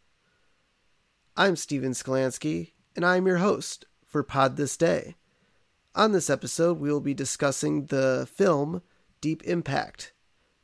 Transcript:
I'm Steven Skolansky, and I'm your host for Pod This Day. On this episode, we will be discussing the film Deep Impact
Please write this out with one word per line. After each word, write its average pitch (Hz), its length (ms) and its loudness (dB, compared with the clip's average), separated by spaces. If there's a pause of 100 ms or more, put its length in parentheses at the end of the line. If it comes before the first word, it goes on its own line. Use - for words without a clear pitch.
(1400)
I'm 175 180 4
Steven 131 380 -4
Skolansky, 131 800 -4 (200)
and 175 120 -2
I'm 185 200 4
your 185 120 4
host - 480 -2 (200)
for 147 160 -2
Pod 135 360 0
This 143 180 -2
Day. - 400 0 (800)
On 214 160 4
this 180 180 0
episode, 165 480 0
we 147 140 -2
will 147 80 0
be 135 140 -2
discussing 143 720 -2
the 131 440 0
film 165 520 2 (400)
Deep 156 240 -4
Impact 147 680 -4 (520)